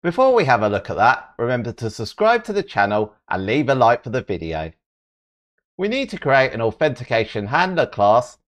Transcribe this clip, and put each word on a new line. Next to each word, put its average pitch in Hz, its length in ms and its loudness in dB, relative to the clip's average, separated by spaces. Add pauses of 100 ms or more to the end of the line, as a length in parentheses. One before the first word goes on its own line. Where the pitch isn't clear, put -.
Before 254 320 2
we 196 100 2
have 120 160 2
a 107 80 2
look 101 220 -4
at 82 60 -6
that, 110 420 2
remember 117 320 -2
to 110 180 -8
subscribe 220 540 0
to 208 100 -8
the 196 80 0
channel 104 540 -2 (160)
and 95 160 -4
leave 127 200 0
a 135 60 2
like 123 300 4
for 117 80 -10
the 123 100 -2
video. 80 520 -6 (1000)
We 190 120 -4
need 254 240 -4
to - 80 -12
create 135 340 2
an 117 80 -6
authentication 113 840 -2
handler 165 400 0
class 107 500 2 (100)